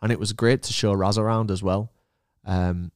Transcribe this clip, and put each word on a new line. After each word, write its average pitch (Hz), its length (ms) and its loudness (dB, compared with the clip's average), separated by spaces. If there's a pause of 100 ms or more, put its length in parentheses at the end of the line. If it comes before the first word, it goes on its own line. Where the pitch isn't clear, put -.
and 110 100 0
it 117 80 0
was 104 140 -4
great 117 300 2
to - 100 -6
show 104 200 2
Raz 98 240 2
around 110 340 0
as 95 100 -2
well, 98 300 0 (540)
um, 90 500 -2